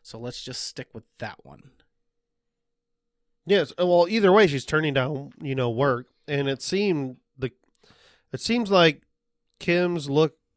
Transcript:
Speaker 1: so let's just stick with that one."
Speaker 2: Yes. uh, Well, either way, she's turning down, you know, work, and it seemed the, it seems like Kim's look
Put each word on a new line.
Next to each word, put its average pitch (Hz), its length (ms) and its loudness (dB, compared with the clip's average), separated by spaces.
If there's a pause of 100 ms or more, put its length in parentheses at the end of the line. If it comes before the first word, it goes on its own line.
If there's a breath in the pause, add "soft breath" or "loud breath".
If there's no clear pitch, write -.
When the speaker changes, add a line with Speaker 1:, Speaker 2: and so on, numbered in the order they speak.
Speaker 1:
so - 160 -20
let's 120 240 -12
just 123 200 -12
stick - 320 -12
with 110 100 -18 (140)
that - 260 -14
one." 69 280 -20 (1700)
Speaker 2:
Yes. 175 340 2
uh, 180 80 2
Well, 175 220 6
either 202 240 4
way, 208 140 8
she's 143 180 -2
turning 156 300 -2
down, 139 380 -4 (100)
you 135 120 -6
know, 127 140 -2
work, 123 380 -2 (220)
and 143 200 -2
it 135 140 -6
seemed 160 540 -2 (200)
the, 127 140 -8 (840 soft breath)
it - 80 -8
seems 226 300 -2
like 170 320 4 (560)
Kim's 175 500 -2
look 151 300 0 (180)